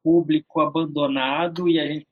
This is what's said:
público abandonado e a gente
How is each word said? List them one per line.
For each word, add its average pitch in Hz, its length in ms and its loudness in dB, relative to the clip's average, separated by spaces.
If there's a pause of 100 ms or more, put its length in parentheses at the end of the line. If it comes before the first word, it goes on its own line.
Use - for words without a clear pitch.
público 160 580 2
abandonado 151 1080 -2
e 165 100 4
a 147 80 -2
gente 147 260 -8